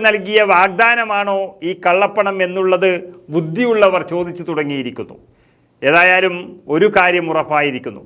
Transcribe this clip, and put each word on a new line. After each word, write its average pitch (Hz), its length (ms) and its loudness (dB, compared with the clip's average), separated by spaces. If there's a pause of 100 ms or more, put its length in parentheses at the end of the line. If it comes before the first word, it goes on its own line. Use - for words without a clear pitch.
നൽകിയ 208 340 0 (120)
വാഗ്ദാനമാണോ 202 840 2 (340)
ഈ - 20 -4 (120)
കള്ളപ്പണം 196 640 0
എന്നുള്ളത് 185 420 0 (460)
ബുദ്ധിയുള്ളവർ 185 680 0 (100)
ചോദിച്ചു 175 360 -6
തുടങ്ങിയിരിക്കുന്നു. 143 680 -6 (720)
ഏതായാലും 180 480 4 (400)
ഒരു 190 200 4
കാര്യം 180 360 2
ഉറപ്പായിരിക്കുന്നു 139 760 -2